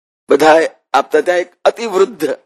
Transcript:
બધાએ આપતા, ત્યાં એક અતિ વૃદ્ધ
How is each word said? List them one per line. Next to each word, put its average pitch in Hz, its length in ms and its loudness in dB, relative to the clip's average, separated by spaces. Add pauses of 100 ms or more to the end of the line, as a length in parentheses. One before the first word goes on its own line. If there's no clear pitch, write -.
(300)
બધાએ 156 400 2 (240)
આપતા, 139 280 0
ત્યાં 175 180 -2
એક 175 140 -8 (120)
અતિ 202 200 -2
વૃદ્ધ 180 600 -4